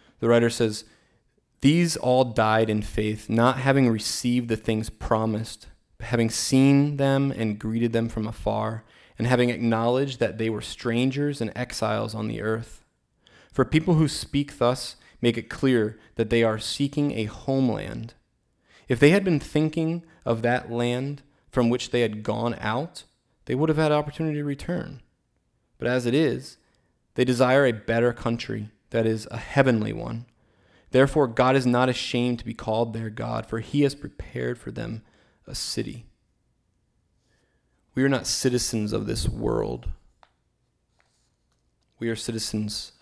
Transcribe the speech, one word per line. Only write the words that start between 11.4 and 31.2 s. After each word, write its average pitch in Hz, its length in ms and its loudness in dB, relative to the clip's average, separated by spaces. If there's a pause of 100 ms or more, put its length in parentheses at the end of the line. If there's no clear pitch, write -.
and 110 120 -4
exiles 110 600 -4
on 107 120 -6
the 110 140 -6
earth. 110 420 -6 (720)
For 131 140 2
people 165 280 2
who 156 140 6
speak - 480 -4
thus 123 400 0 (240)
make 120 160 2
it 113 140 -8
clear 117 480 2 (160)
that 110 160 -2
they 117 120 4
are 110 160 2
seeking 143 540 -2
a 113 120 -2
homeland. 113 880 -4 (760)
If 123 100 0
they 139 120 8
had 196 120 6
been 170 180 2
thinking 160 640 -2 (220)
of 117 160 -2
that 120 320 -2
land 123 480 -4 (300)
from 120 180 2
which 123 220 -2
they 123 100 0
had 107 220 -2
gone 113 380 -4
out, 127 440 -6 (400)
they - 100 -6
would 151 140 0
have 151 80 0
had 156 160 2
opportunity 147 460 -2
to 147 60 -6
return. 143 580 -6 (720)
But - 120 -4
as 123 180 0
it 120 80 2
is, 135 420 0 (600)
they 127 80 2
desire 127 420 4
a 120 60 4
better 117 420 0
country, 113 560 -6 (200)
that 113 140 0
is, 110 260 -2
a 113 60 -10
heavenly 113 560 2
one. 117 320 -10 (680)
Therefore, 135 340 4